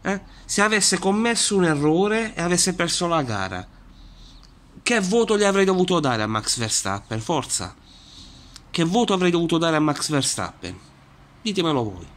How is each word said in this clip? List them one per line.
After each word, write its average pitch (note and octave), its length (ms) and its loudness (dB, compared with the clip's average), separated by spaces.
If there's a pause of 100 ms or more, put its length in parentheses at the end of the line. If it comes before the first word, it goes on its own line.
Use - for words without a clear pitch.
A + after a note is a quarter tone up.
eh, G3 200 -4 (240)
se - 160 0
avesse G#3 360 2
commesso G#3 600 0
un F3+ 80 6
errore F3+ 680 2
e - 80 -6
avesse F3 320 2
perso E3+ 340 -2
la E3 140 2
gara. F#2+ 460 -6 (1120)
Che A#3+ 200 0
voto G#3+ 360 2
gli G#3 60 2
avrei G3 220 4
dovuto F#3 340 2
dare B2 220 0
a G#2+ 60 -2
Max G#2+ 300 -2
Verstappen? G#2+ 640 -4
Forza. B2 560 -4 (960)
Che E3+ 140 -2
voto G3+ 300 0
avrei F3+ 180 2
dovuto E3+ 260 0
dare E3 180 0
a D3+ 40 0
Max D3+ 300 -2
Verstappen? F#2 680 -4 (640)
Ditemelo E3 420 0
voi. F2+ 340 -10